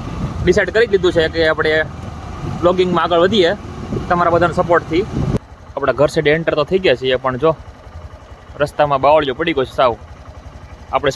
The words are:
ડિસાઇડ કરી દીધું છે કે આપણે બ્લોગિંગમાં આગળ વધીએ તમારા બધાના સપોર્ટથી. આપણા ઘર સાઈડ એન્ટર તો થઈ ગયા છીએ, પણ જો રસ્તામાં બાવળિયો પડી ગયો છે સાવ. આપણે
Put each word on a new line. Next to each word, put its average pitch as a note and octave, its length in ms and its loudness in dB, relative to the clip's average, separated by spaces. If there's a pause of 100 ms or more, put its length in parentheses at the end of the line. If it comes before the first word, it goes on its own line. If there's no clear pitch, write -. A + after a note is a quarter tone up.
(420)
ડિસાઇડ F3+ 340 2
કરી A#3 160 2
દીધું F3+ 240 2
છે D#3+ 80 2 (100)
કે E3 140 -2
આપણે D#3 240 0 (880)
બ્લોગિંગમાં F3+ 440 2
આગળ E3+ 200 2
વધીએ F#3+ 260 4 (580)
તમારા F3 260 2
બધાના E3+ 260 2
સપોર્ટથી. E3+ 440 0 (720)
આપણા C3+ 260 -2
ઘર C#3+ 140 4
સાઈડ D3+ 220 2
એન્ટર D#3+ 240 -2
તો C#3+ 100 2
થઈ F#3 160 0
ગયા B2+ 140 4
છીએ, C3 240 0
પણ B2+ 200 -2
જો D#3+ 60 6 (1120)
રસ્તામાં C#3+ 420 0
બાવળિયો C#3+ 360 4
પડી E3 180 -2
ગયો C3 120 0
છે - 100 -20
સાવ. B2 120 4 (1000)
આપણે C3+ 220 0